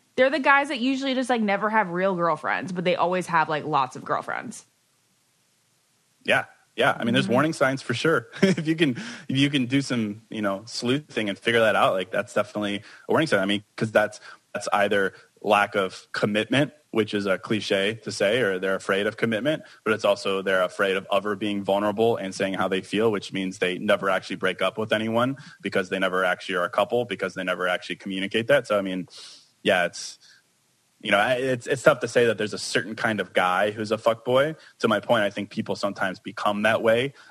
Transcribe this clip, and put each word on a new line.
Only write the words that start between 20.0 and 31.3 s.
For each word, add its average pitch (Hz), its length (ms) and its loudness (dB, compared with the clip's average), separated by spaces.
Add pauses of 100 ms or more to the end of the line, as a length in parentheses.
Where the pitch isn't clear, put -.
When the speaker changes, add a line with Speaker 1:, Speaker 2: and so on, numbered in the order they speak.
Speaker 2:
also 98 380 0
they're 95 200 2
afraid 95 340 0
of 95 160 -6
ever 101 220 0
being 101 300 -4
vulnerable 104 520 2
and 95 180 -8
saying 95 200 -4
how 95 140 -2
they 92 140 -2
feel, 110 280 0
which 98 220 -4
means 92 260 -6
they 90 200 -2
never 101 320 0
actually 92 260 -2
break 92 260 -4
up 95 160 -2
with 110 140 -4
anyone 113 440 0 (260)
because 98 260 -2
they 95 100 -2
never 92 260 2
actually 90 300 -2
are 87 100 0
a 87 60 -4
couple, 120 360 0
because 95 280 -6
they 92 100 -8
never 90 220 -2
actually 90 300 -2
communicate 101 520 -4
that. 139 180 4
So, 104 120 2
I 98 40 0
mean, 92 260 -6 (540)
yeah, 92 240 2
it's, - 320 -12 (840)
you 107 60 -4
know, 101 80 6
I, 113 140 2